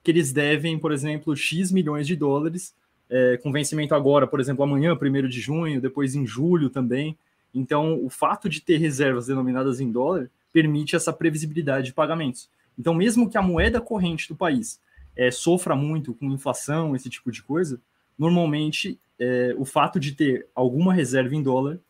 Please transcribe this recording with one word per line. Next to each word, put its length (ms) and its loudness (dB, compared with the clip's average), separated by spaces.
que 80 0
eles 240 2
devem, 440 0
por 140 -2
exemplo, 420 -2
X 380 -2
milhões 340 0
de 80 -2
dólares, 600 -2
é, 300 4
com 120 -6
vencimento 440 -2
agora, 320 6
por 120 -2
exemplo, 240 0
amanhã, 320 2
primeiro 340 0
de 120 -6
junho, 400 -2
depois 340 -2
em 120 -2
julho 420 2
também. 480 -2
Então, 500 0
o 60 -4
fato 380 -2
de 120 -6
ter 160 2
reservas 520 0
denominadas 520 0
em 100 -2
dólar 380 -2
permite 420 2
essa 180 0
previsibilidade 760 -2
de 80 -10
pagamentos. 560 -2
Então, 140 0
mesmo 380 2
que 80 0
a 40 2
moeda 380 2
corrente 480 -2
do 60 -10
país, 440 -2
é, 140 2
sofra 440 0
muito 380 -2
com 200 -6
inflação, 640 -2
esse 120 -6
tipo 220 -10
de 120 -8
coisa, 380 -2
normalmente, 800 0
é, 380 0
o 80 -4
fato 360 0
de 120 -4
ter 420 0
alguma 380 2
reserva 420 2
em 80 -2
dólar 360 0